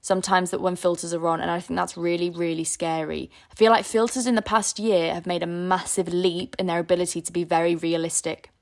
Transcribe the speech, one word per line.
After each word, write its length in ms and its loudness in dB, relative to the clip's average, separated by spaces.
sometimes 500 2
that 100 -2
when 160 0
filters 360 0
are 140 -2
on, 140 2
and 100 -2
I 100 -2
think 160 -6
that's 200 -2
really, 340 0
really 340 -2
scary. 680 -4
I 40 -20
feel 160 6
like 140 4
filters 420 0
in 80 2
the 80 2
past 360 0
year 360 2
have 120 -8
made 160 -2
a 40 -4
massive 640 -2
leap 500 -2
in 80 0
their 120 0
ability 420 0
to 120 -8
be 120 -2
very 300 2
realistic. 760 -4